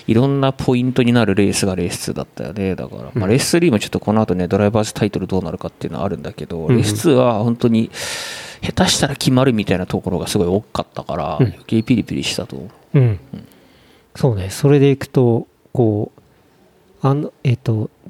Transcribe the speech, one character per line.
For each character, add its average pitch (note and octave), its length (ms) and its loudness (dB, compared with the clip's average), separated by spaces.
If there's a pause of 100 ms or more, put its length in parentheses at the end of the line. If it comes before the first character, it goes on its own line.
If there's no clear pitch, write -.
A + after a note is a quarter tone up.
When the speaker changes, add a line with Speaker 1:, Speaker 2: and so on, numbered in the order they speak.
(120)
Speaker 1:
い - 20 4
ろ B2+ 140 4
ん C#3 120 0
な C3+ 120 2
ポ - 240 0
イ B2 60 2
ン B2+ 100 0
ト B2+ 100 2
に A#2+ 100 4
な A#2+ 120 4
る G2 100 2
レ G2 160 4
ー - 20 -4
ス - 140 0
が F#2 80 0
レ F2 120 -2
ー - 40 -4
ス - 80 -8
ツ - 140 -8
ー - 20 -6
だ - 80 -6
っ - 100 -8
た - 120 -10
よ C2+ 80 -10
ね。 F#2+ 240 -2
だ - 100 -8
か - 100 -12
ら、 A#1 60 -12
ま C2+ 60 -14 (140)
あ、 - 20 0
Speaker 2:
う - 20 0
ん。 - 40 0
Speaker 1:
レ A2 40 6
ー C3+ 60 4
ス C#3+ 60 -4
ス E3+ 140 2
リ F3 80 4
ー C3+ 40 4
も G#2 80 2
ち - 60 -8
ょ - 20 -12
っ - 20 -12
と - 80 -4
こ G#2+ 140 -2
の A2 100 4
後 F#2+ 140 0
ね、 F2+ 100 -2
ド F#2+ 120 0
ラ G#2 80 4
イ G#2 40 4
バ G#2+ 120 0
ー - 20 0
ズ - 100 -8
タ - 100 0
イ G#2 60 0
ト - 80 -6
ル F#2 80 -4
ど F#2+ 140 -2
う - 20 -8
な E2 80 -6
る E2+ 80 -8
か E2+ 100 -10
っ - 40 -10
て - 160 -10
い - 20 -6
う - 20 -12
の E2 60 -8
は - 60 -4
あ - 40 -2
る F2 80 -4
ん - 60 -14
だ - 100 -10
け - 140 -12
ど、 E2+ 120 -8
Speaker 2:
う D#2+ 80 -8
ん - 20 -2
う - 60 4
ん。 - 20 4
Speaker 1:
レ A2 60 4
ー - 20 2
ス G#2+ 100 -2
ツ D3+ 160 0
ー C#3 40 6
は A#2+ 280 4
本 A#2 140 0
当 B2 120 2
に A2+ 220 2 (720)
下 - 220 0
手 F3 60 0
し - 80 0
た D3+ 100 0
ら C3+ 80 -6
決 - 160 0
ま B2+ 120 4
る C3+ 80 4
み G#2+ 120 0
た G2+ 100 0
い F2 40 0
な F2+ 80 -4
と G2 140 -2
こ F2+ 100 -4
ろ F2 100 -2
が E2+ 80 -6
す G#2+ 100 -2
ご F2+ 60 2
い - 20 0
多 F#2+ 140 2
か - 280 -6
っ - 60 -20
た - 80 -8
か C#2+ 140 -6
ら、 D#2+ 240 -6
Speaker 2:
う - 20 4
ん。 B2 40 2
Speaker 1:
余 F#2+ 200 -8
計 A2+ 160 0
ピ B2 140 2
リ G2+ 80 0
ピ - 100 -8
リ C#2 80 -4
し - 140 -4
た - 100 -6
と - 80 -14
思 C#2 120 -12 (280)
う。 D3+ 40 6
Speaker 2:
う C3 40 6
ん。 - 20 6
Speaker 1:
う - 40 4
ん。 G2 120 -2 (960)
Speaker 2:
そ C#3 160 0
う G#2+ 60 -2
ね。 F#2+ 140 -6
そ - 180 0
れ C#3+ 100 6
で C#3 140 6
い C3+ 40 2
く - 120 -12
と、 B2 400 2 (240)
こ G#2+ 440 0
う、 - 40 -20 (840)
あ C#3 80 2
の、 D3 200 -4 (100)
え B2 120 2
っ - 20 -4
と、 A2 340 -4 (200)